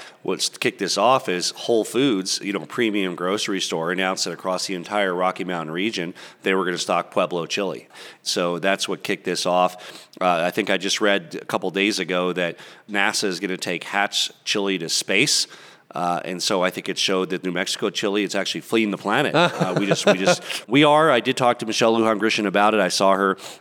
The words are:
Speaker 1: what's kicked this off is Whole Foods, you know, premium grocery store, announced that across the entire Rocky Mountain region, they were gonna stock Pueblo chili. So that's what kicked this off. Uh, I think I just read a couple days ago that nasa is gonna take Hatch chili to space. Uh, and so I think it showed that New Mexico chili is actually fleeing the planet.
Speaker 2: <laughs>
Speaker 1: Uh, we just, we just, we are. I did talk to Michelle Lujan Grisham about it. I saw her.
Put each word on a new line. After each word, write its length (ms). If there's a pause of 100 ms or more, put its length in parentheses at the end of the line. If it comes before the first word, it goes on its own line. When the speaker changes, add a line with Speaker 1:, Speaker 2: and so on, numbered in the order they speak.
(240)
Speaker 1:
what's 240
kicked 320
this 180
off 300
is 240
Whole 320
Foods, 580
you 120
know, 80
premium 540
grocery 440
store, 320
announced 320
that 80
across 360
the 80
entire 380
Rocky 300
Mountain 300
region, 400 (300)
they 100
were 100
gonna 140
stock 340
Pueblo 340
chili. 440 (320)
So 360
that's 300
what 160
kicked 220
this 200
off. 640 (140)
Uh, 200
I 100
think 180
I 80
just 240
read 400
a 20
couple 260
days 300
ago 320
that 260 (320)
nasa 360
is 160
gonna 160
take 260
Hatch 480 (140)
chili 320
to 100
space. 600 (440)
Uh, 340
and 180
so 180
I 100
think 180
it 80
showed 320
that 160
New 80
Mexico 360
chili 360
is 100
actually 240
fleeing 320
the 60
planet. 380
Speaker 2:
<laughs> 100 (100)
Speaker 1:
Uh, 240
we 60
just, 200
we 100
just, 520
we 160
are. 260
I 120
did 160
talk 220
to 60
Michelle 300
Lujan 240
Grisham 260
about 280
it. 80
I 80
saw 240
her. 240 (240)